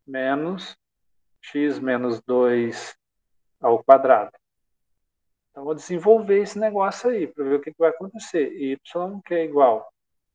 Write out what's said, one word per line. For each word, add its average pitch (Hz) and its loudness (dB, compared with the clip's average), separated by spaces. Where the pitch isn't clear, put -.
menos 139 -6
x 147 -4
menos 123 -4
dois 123 0
ao 117 2
quadrado. 131 6
Então, 139 -16
vou 156 -4
desenvolver 196 2
esse 202 -6
negócio 208 0
aí, 196 -2
pra 143 -8
ver 139 2
o 143 -4
que 156 -10
que - -20
vai 165 4
acontecer. 180 -6
Y, 175 -8
que 175 -8
é 165 0
igual, 139 2